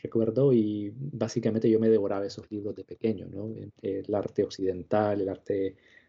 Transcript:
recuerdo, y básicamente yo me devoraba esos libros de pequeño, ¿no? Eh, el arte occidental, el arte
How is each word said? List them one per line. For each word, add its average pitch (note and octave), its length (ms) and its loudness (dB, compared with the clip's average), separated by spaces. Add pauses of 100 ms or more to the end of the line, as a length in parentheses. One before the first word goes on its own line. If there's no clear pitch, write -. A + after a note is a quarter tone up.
recuerdo, A#2 500 2
y G#2+ 420 0
básicamente A#2 760 0
yo A2 100 6
me A2+ 100 4
devoraba G2+ 360 4
esos G2 260 -10
libros G2+ 240 -6
de F#2+ 80 -12
pequeño, F2+ 440 -4
¿no? G2 220 -8 (320)
Eh, G2 260 -4
el G#2 80 -2
arte G2+ 280 0
occidental, G2 760 0
el F#2+ 80 0
arte F#2+ 460 -2 (340)